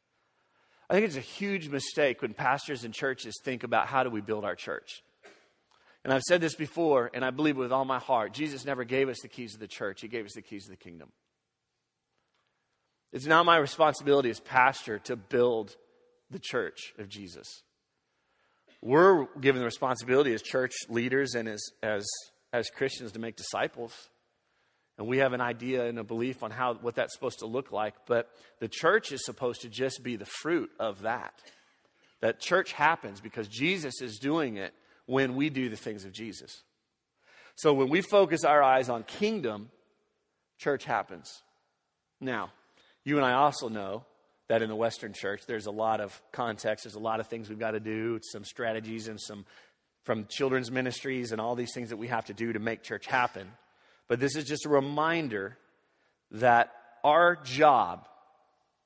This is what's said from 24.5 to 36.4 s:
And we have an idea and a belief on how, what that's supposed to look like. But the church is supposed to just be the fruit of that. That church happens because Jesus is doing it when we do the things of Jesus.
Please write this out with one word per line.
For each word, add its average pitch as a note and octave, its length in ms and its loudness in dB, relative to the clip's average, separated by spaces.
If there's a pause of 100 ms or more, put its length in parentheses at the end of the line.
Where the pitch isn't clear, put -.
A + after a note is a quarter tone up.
And G#2+ 100 -6
we B2+ 100 2
have C3+ 140 4
an B2 80 -2
idea A#2+ 460 -2
and A#2+ 120 -4
a A2 60 -8
belief A#2+ 400 -4
on A2 60 -8
how, B2 240 -2
what A#2 200 -6
that's - 200 -2
supposed - 260 -6
to A#2 60 -8
look B2 260 -6
like. G#2+ 220 -4 (120)
But A#2 240 2 (300)
the A2+ 80 -4
church G3 420 2
is C3+ 140 -8
supposed A#2+ 380 -4
to B2 60 -12
just B2 360 -4
be B2 120 -4
the G2 100 -12
fruit D#3 520 -4
of G2+ 240 -4
that. A2+ 320 -4 (840)
That A2+ 180 0
church - 340 0
happens C3+ 480 0
because G#2+ 280 -8
Jesus C#3+ 520 -2
is A2 180 -10
doing C#3 380 -2
it F#2+ 160 -8 (340)
when C3 280 2
we D3 160 0
do C3 180 -4
the G#2+ 80 -8
things G#2 280 -10
of F#2+ 80 -14
Jesus. F#2+ 500 -14 (920)